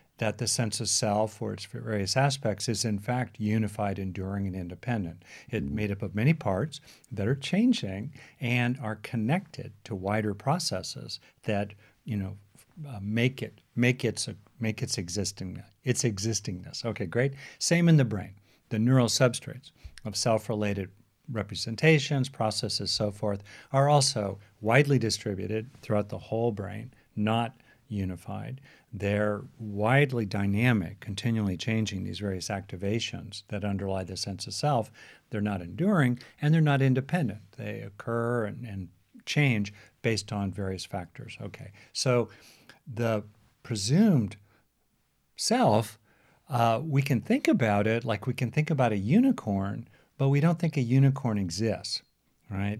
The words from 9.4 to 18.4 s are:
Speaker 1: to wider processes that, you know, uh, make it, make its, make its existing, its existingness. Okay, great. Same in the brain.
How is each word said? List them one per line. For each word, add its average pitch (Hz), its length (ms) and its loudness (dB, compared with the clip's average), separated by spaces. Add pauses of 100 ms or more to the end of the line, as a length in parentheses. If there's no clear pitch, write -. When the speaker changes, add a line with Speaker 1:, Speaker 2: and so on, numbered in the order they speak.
Speaker 1:
to - 100 -8
wider 104 380 -2
processes 110 840 -4 (240)
that, 101 300 -2 (300)
you 107 140 -4
know, 98 200 -6 (520)
uh, 113 120 -12
make 117 420 2
it, - 180 -12 (140)
make 123 280 4
its, - 240 -2 (320)
make 110 220 -2
its 110 160 -4
existing, 95 640 -6 (220)
its 127 200 0
existingness. 104 800 -4
Okay, 104 220 -4
great. 131 280 0 (260)
Same 170 280 4
in 165 100 10
the 135 80 6
brain. 98 280 -4 (360)